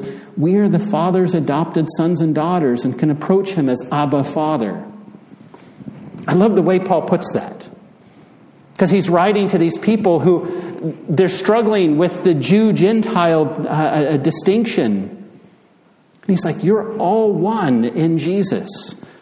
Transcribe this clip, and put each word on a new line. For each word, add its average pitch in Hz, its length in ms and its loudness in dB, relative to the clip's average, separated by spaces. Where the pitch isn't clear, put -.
we 170 220 2
are 208 100 4
the 170 120 2
Father's 180 540 0
adopted 160 640 0
sons 165 260 0
and 156 120 2
daughters 151 500 0
and 131 140 -2
can 196 140 2
approach 190 400 0
him 143 180 0
as 123 120 -2
Abba, 143 320 0
Father. 139 600 -4
I 147 60 0
love 196 220 4
the 190 60 4
way 180 180 2
Paul 185 240 0
puts - 300 -2
that, - 320 -8
'cause 185 120 2
he's 175 200 2
writing 190 380 2
to 196 100 0
these 165 200 0
people 202 420 2
who, 170 280 2
they're 175 200 2
struggling 208 680 0
with 175 260 0
the 180 120 4
Jew-Gentile, 170 1300 2
uh, - 40 -4
uh, 151 480 0
distinction. 160 720 0
And - 1400 -12
he's 180 180 0
like, 156 180 -4
"You're 202 340 0
all 208 340 2
one 165 540 0
in 160 340 0
Jesus. 180 840 -4